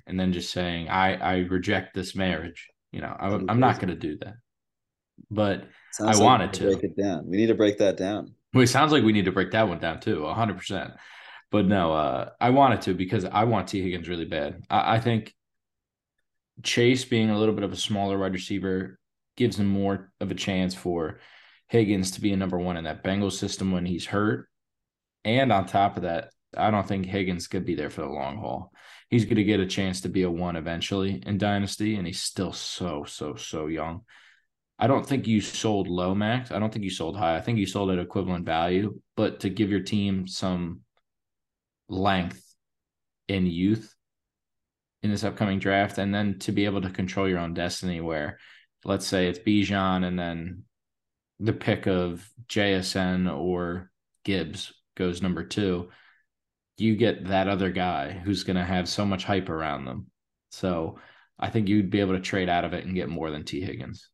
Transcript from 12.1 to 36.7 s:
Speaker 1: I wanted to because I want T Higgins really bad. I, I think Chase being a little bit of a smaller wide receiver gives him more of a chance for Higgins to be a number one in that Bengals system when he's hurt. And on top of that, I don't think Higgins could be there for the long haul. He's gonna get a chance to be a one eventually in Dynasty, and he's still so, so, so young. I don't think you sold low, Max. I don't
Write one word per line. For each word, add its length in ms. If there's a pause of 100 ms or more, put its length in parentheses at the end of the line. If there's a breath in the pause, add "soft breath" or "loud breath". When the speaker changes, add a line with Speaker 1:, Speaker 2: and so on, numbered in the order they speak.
Speaker 1:
I 80
wanted 340
to 120
because 320
I 180
want 240
T 140
Higgins 260
really 160
bad. 460
I, 260
I 40
think 340 (1300)
Chase 420
being 240
a 100
little 160
bit 100
of 80
a 40
smaller 420
wide 140
receiver 680 (380)
gives 220
him 80
more 440 (100)
of 100
a 40
chance 400
for 460 (480 soft breath)
Higgins 440
to 100
be 100
a 60
number 200
one 200
in 60
that 200
Bengals 280
system 380
when 140
he's 220
hurt. 420 (760)
And 280
on 140
top 320
of 60
that, 260 (260)
I 140
don't 180
think 160
Higgins 440
could 180
be 80
there 160
for 120
the 60
long 300
haul. 340 (380 loud breath)
He's 160
gonna 180
get 160
a 60
chance 360
to 60
be 140
a 80
one 260
eventually 720
in 100
Dynasty, 600
and 100
he's 160
still 300
so, 520
so, 300
so 320
young. 360 (760 soft breath)
I 80
don't 200
think 200
you 160
sold 440
low, 280
Max. 360
I 80
don't 140